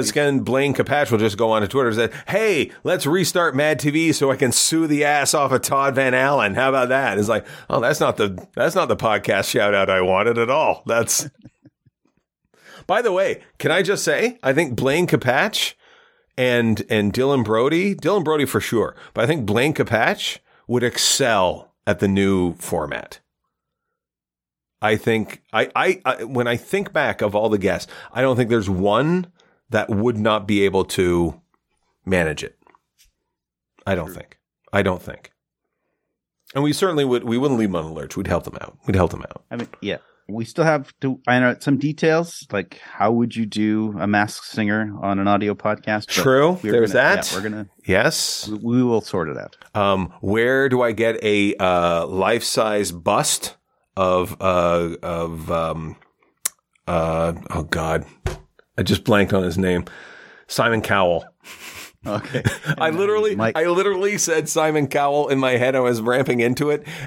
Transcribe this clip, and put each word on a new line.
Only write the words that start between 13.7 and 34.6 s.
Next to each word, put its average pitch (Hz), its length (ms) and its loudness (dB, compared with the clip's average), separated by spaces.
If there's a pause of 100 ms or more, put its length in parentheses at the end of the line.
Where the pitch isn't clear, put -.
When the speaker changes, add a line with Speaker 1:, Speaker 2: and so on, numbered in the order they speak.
Speaker 2:
I 180 120 2
just 185 200 0
say, 190 400 0
I 131 120 2
think 135 200 0
Blaine 135 320 2
Capatch 135 680 0 (640)
and, 120 500 2
and 104 240 2
Dylan 131 320 2
Brody, 151 500 2
Dylan 160 300 0
Brody 147 220 2
for 110 140 0
sure, 98 360 0 (160)
but 110 120 0
I - 20 4
think 147 180 0
Blaine 120 300 2
Capatch 123 640 0 (280)
would 123 160 0
excel 110 920 0 (120)
at 104 120 0
the 101 100 2
new 95 460 2
format. - 680 -8 (1600)
I 110 160 0
think, 110 460 -2 (100)
I, 110 220 0
I, 170 300 0
I, 123 200 -2
when 123 220 -2
I 120 100 0
think 196 360 -4
back 131 280 -2
of 104 140 0
all 107 140 2
the 107 100 2
guests, 92 320 -2 (220)
I 127 100 -2
don't 131 140 2
think 120 120 0
there's 107 220 0
one 120 560 2 (440)
that 107 200 0
would 110 260 0
not 107 300 0
be 101 180 2
able 95 200 2
to 87 560 0 (680)
manage 85 380 0
it. - 120 -16 (1300)
I 98 100 0
don't 85 100 -6
Speaker 1:
True. 92 80 -14
Speaker 2:
think. - 240 -20 (340)